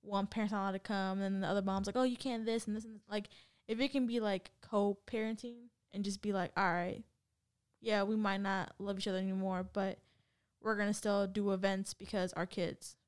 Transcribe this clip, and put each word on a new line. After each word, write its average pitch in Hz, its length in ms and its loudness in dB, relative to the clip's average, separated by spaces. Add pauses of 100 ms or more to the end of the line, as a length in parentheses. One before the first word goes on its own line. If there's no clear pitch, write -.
one 202 260 0
parent's 214 240 0
not 202 120 0
allowed 196 100 0
to 190 60 -2
come 190 420 -2
and 196 220 0
the - 40 0
other 202 140 2
mom's 196 260 0
like, 202 80 -4
"Oh, 254 80 4
you 247 140 2
can't 233 280 -4
this 226 220 0
and 208 80 -2
this 220 80 -6
and 220 120 -14
this." 208 140 -20
Like, 208 200 -2 (400)
if 226 100 -2
it 277 120 2
can 262 140 2
be, 233 140 2
like, 202 320 0 (100)
co-parenting 220 1080 -2 (240)
and 202 100 -2
just 196 180 -4
be 208 120 0
like, 185 240 0
"All 196 60 4 (100)
right, 175 320 -2 (760)
yeah, 214 240 2
we 214 140 2
might 202 240 2
not 196 380 0
love 202 200 -2
each 208 80 -2
other 190 120 0
anymore, 190 440 0
but 190 360 -2 (640)
we're 220 140 2
gonna 208 180 2
still 202 320 2
do 202 260 2
events 190 420 0
because 185 400 -2
our 170 120 0
kids" - 520 -6 (100)